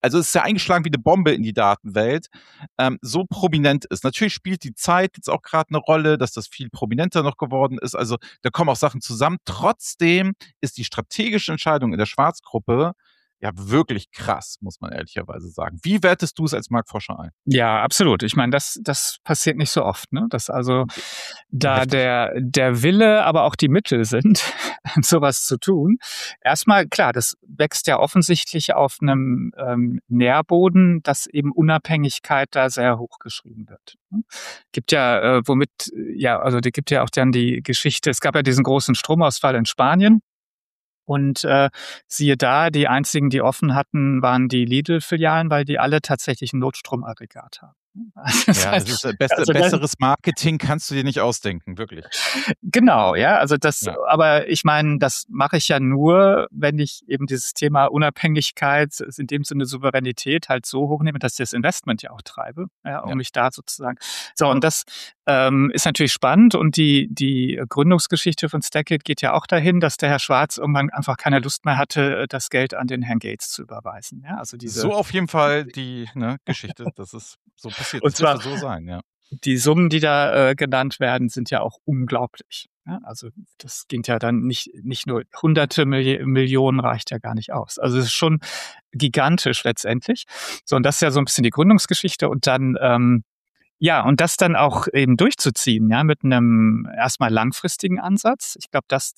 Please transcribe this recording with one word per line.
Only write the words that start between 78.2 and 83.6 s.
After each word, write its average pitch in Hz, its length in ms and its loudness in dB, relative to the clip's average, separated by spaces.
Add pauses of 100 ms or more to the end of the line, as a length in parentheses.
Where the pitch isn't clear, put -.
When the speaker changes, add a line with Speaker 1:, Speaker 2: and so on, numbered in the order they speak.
Speaker 1:
wird 143 200 2
Speaker 2:
zwar - 0 -
Speaker 1:
so 139 160 -8
sein, 101 320 -10
ja. 87 120 -12 (300)
Speaker 2:
die 135 260 -4
Summen, 156 320 4
die 156 120 0
da, 143 500 4
äh, 139 60 0
genannt 135 420 -2
werden, 127 300 0
sind 117 220 -8
ja 110 100 0
auch 113 240 -6
unglaublich, 127 840 -6 (180)
ja, 170 180 -12
also 117 240 -18 (300)
das - 280 -16